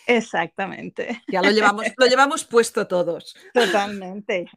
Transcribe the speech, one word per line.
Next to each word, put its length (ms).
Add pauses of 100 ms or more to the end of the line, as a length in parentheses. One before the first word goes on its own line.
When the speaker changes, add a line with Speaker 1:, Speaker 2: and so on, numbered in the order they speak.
Speaker 1:
Exactamente. 1200
Speaker 2:
Ya 120
lo 100
llevamos, 340
Speaker 1:
<laughs> 140
Speaker 2:
lo 80
llevamos 380
puesto 420
todos. 480 (200)
Speaker 1:
Totalmente. 1040